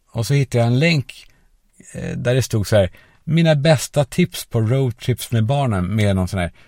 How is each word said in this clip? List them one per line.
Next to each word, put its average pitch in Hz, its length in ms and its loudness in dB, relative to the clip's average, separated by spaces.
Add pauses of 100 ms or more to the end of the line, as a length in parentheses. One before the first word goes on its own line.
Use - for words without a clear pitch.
(120)
Och 117 140 -6
så 139 80 -2
hittade 127 300 0
jag 117 40 2
en 123 120 0
länk, 160 480 -2 (640)
eh, 87 240 -10
där 123 180 -2
det 131 60 2
stod 110 260 -2
så - 80 0
här, 98 160 4 (320)
"Mina 160 320 2
bästa 143 500 2
tips - 400 -4
på 117 160 -2
roadtrips 123 720 -2
med 110 140 2
barnen", 107 500 -2
med 104 200 2
någon 92 120 0
sån 95 120 -4
här, 85 120 -4 (160)